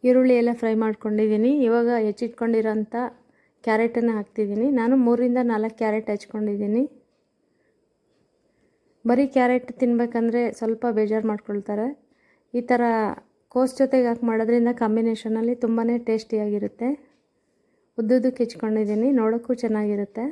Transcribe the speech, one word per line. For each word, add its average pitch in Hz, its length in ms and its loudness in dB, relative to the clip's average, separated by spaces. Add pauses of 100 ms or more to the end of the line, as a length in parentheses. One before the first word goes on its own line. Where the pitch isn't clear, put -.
ಈರುಳ್ಳಿ 254 360 6
ಎಲ್ಲ 233 200 2
ಫ್ರೈ 226 140 0 (100)
ಮಾಡ್ಕೊಂಡಿದ್ದೀನಿ. 214 640 0 (160)
ಇವಾಗ 233 220 2 (180)
ಹೆಚ್ಚಿಟ್ಕೊಂಡಿರೋಂಥ 220 880 -2 (680)
ಕ್ಯಾರೆಟನ್ನು 233 540 0
ಹಾಕ್ತಿದ್ದೀನಿ. 208 480 -4 (120)
ನಾನು 233 160 2 (120)
ಮೂರರಿಂದ 240 340 2 (120)
ನಾಲ್ಕು 220 300 -2
ಕ್ಯಾರೆಟ್ 220 320 -2
ಹೆಚ್ಕೊಂಡಿದ್ದೀನಿ. 208 680 -4 (2250)
ಬರೀ 247 300 2
ಕ್ಯಾರೆಟ್ 247 340 2 (120)
ತಿನ್ಬೇಕಂದ್ರೆ 233 600 0 (180)
ಸ್ವಲ್ಪ 226 280 -4 (120)
ಬೇಜಾರು 214 340 0
ಮಾಡ್ಕೊಳ್ತಾರೆ. 208 540 -6 (680)
ಈ 240 160 -2
ಥರ 240 120 2 (720)
ಕೋಸ್ 254 260 2
ಜೊತೆಗೆ 262 280 2
ಹಾಕಿ 233 220 -4
ಮಾಡೋದ್ರಿಂದ 233 400 2 (100)
ಕಾಂಬಿನೇಷನಲ್ಲಿ 226 760 0 (100)
ತುಂಬಾ 226 180 0 (260)
ಟೇಸ್ಟಿಯಾಗಿರುತ್ತೆ. 214 800 -4 (1120)
ಉದ್ದುದ್ದಕ್ಕೆ 247 460 2
ಹೆಚ್ಕೊಂಡಿದ್ದೀನಿ, 214 640 -2 (120)
ನೋಡೋಕ್ಕೂ 233 420 0
ಚೆನ್ನಾಗಿರುತ್ತೆ. 208 680 -2